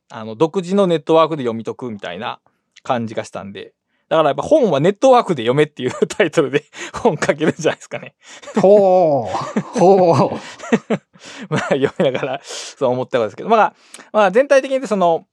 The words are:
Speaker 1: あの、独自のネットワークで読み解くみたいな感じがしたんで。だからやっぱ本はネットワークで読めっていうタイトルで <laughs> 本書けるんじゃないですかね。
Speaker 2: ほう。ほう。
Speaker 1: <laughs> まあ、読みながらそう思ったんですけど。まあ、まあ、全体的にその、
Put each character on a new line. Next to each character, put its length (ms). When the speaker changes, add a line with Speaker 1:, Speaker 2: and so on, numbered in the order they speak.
Speaker 1:
あ 140
の、 100
独 220
自 180
の 120
ネ 100
ッ 60
ト 120
ワ 120
ー 20
ク 80
で 60
読 140
み 80
解 100
く 160
み 80
た 160
い 40
な 220
感 240
じ 80
が 100
し 60
た 120
ん 100
で。 220
だ 100
か 40
ら 80
や 40
っ 20
ぱ 60
本 280
は 100
ネ 100
ッ 20
ト 180
ワ 100
ー 40
ク 100
で 100
読 100
め 100
っ 20
て 160
い 60
う 40
タ 180
イ 60
ト 120
ル 80
で 140
<laughs> 120
本 240
書 180
け 120
る 20
ん 80
じ 100
ゃ 60
な 0
い 40
で 60
す 60
か 100
ね。 160
Speaker 2:
ほ 720
う。 300
ほ 340
う。 120
Speaker 1:
<laughs> 600
ま 100
あ、 20
読 380
み 60
な 80
が 80
ら 220
そ 440
う 40
思 140
っ 40
た 100
ん 40
で 80
す 60
け 60
ど。 60
ま 120
あ、 140
ま 140
あ、 40
全 160
体 160
的 100
に 140
そ 100
の、 360